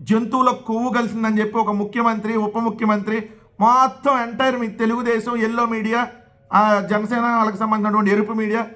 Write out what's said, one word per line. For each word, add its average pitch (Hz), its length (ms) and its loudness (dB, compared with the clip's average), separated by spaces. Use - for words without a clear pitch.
జంతువుల 240 500 2
కొవ్వు 233 420 -2
కలిసిందని 226 460 0
చెప్పి 214 180 -2
ఒక 214 120 0
ముఖ్యమంత్రి, 214 680 -2
ఉప 214 200 -2
ముఖ్యమంత్రి, 220 720 -2
మొత్తం 254 600 4
ఎంటైర్ 240 380 0
మీ 233 100 -4
తెలుగుదేశం, 233 680 -2
ఎల్లో 233 280 0
మీడియా, 226 420 -2
ఆ 208 260 4
జనసేన 208 420 -2
వాళ్ళకి 226 360 0
సంబంధించినటువంటి 214 540 2
ఎరుపు 208 200 2
మీడియా, 220 440 -2